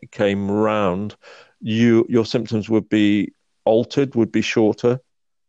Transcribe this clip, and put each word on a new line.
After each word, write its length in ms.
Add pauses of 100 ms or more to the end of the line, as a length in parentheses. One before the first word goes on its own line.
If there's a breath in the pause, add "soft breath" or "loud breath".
(100)
came 400
round, 680 (440 loud breath)
you, 480
your 160
symptoms 440
would 200
be 440 (320)
altered, 500
would 180
be 100
shorter. 580 (480)